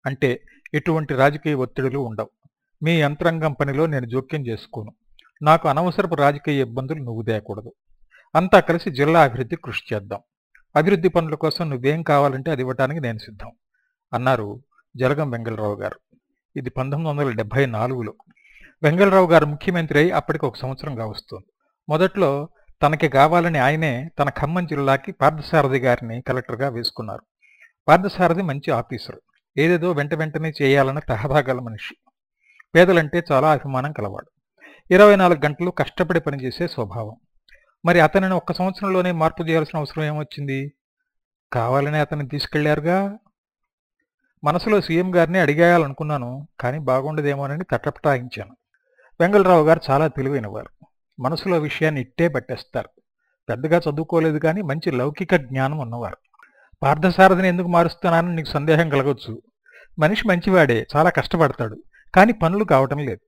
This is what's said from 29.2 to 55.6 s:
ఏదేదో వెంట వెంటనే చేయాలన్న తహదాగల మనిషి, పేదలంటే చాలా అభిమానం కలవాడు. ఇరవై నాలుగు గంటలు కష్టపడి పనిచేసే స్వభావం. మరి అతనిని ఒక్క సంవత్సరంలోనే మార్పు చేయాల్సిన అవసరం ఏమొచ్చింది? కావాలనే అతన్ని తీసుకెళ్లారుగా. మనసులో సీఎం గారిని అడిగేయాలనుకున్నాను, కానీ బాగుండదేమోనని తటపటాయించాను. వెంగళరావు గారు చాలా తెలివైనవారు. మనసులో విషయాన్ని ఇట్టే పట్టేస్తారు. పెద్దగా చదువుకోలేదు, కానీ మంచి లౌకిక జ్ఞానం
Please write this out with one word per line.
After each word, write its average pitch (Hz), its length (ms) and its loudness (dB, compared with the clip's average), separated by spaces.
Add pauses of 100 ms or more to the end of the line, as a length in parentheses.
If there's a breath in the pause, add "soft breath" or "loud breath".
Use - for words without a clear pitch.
ఏదేదో 170 340 2
వెంట 147 220 -2
వెంటనే 156 380 -6 (100)
చేయాలన్న 135 360 2
తహదాగల 131 600 -2
మనిషి, 113 360 -14 (800 soft breath)
పేదలంటే 170 480 4 (100)
చాలా 147 200 4
అభిమానం 135 400 -4
కలవాడు. 101 380 -10 (600 soft breath)
ఇరవై 202 260 10
నాలుగు 180 280 4
గంటలు 170 260 -2
కష్టపడి 165 500 -2
పనిచేసే 143 480 -6
స్వభావం. 110 480 -8 (680 soft breath)
మరి 175 140 4
అతనిని 190 340 2
ఒక్క 175 180 -4
సంవత్సరంలోనే 185 600 -2
మార్పు 160 300 -2
చేయాల్సిన 160 360 -2
అవసరం 151 260 -6
ఏమొచ్చింది? 143 680 -8 (800)
కావాలనే 139 480 0
అతన్ని 147 280 -4
తీసుకెళ్లారుగా. 151 880 -2 (1300)
మనసులో 180 360 0
సీఎం 180 340 -2
గారిని 170 240 2
అడిగేయాలనుకున్నాను, 147 1120 0 (120)
కానీ 127 180 -4
బాగుండదేమోనని 143 840 -4
తటపటాయించాను. 127 920 -4 (640)
వెంగళరావు 180 460 6
గారు 165 140 4 (100)
చాలా 147 160 2
తెలివైనవారు. 127 800 -6 (340)
మనసులో 165 380 -2
విషయాన్ని 151 420 -2
ఇట్టే 170 280 -2
పట్టేస్తారు. 127 600 -8 (600)
పెద్దగా 147 300 0
చదువుకోలేదు, 160 600 0
కానీ 165 240 0
మంచి 156 280 -4
లౌకిక 147 440 -2
జ్ఞానం 135 440 -2